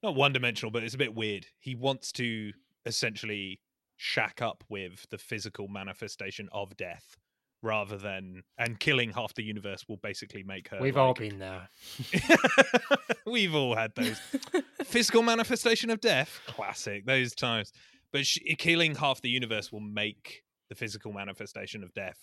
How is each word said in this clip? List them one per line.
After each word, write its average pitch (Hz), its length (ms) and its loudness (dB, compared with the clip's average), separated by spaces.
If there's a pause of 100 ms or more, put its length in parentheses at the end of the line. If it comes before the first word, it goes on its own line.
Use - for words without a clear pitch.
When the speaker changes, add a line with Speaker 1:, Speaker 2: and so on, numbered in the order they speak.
Speaker 1:
not 202 120 0
one-dimensional, 127 560 4
but 113 120 0
it's 113 120 -6
a 135 40 -6
bit 123 160 0
weird. 107 320 -2 (120)
He 131 160 -8
wants 131 380 -2
to 113 400 -4 (320)
essentially 104 760 -4 (360)
shack - 460 -2
up 113 260 -4
with 95 420 -10
the 107 80 -10
physical 104 500 -8
manifestation 98 840 -10
of 98 240 -8
death 87 400 -12 (460)
rather 107 340 -2
than, 95 460 -8 (160)
and 117 200 -2
killing 127 320 2
half 110 240 -6
the 117 80 -8
universe 104 460 -8
will 110 80 -8
basically 101 480 -10
make 95 240 -12
her, 101 120 -8
Speaker 2:
We've 131 180 2
all 131 100 8
Speaker 1:
like 127 100 2
Speaker 2:
been 104 200 -6
there. 92 300 -10 (440)
Speaker 1:
<laughs> - 1120 4
We've 214 280 2
all 131 200 4
had 110 200 0
those. - 260 -2 (300)
Speaker 3:
<laughs> - 340 -2
Speaker 1:
Physical 226 380 6
manifestation 233 680 2
of 220 100 0
death. 151 460 2
Classic. 101 600 -6
Those 127 280 2
times. 113 380 0 (400)
But 139 140 0
sh-, - 120 2 (200)
killing 165 360 4
half 135 260 0
the 127 100 -4
universe 113 420 0
will 107 80 -10
make 104 640 -6 (260)
the - 60 -12
physical 107 380 -8
manifestation 98 680 -10
of 90 120 -14
death 92 280 -8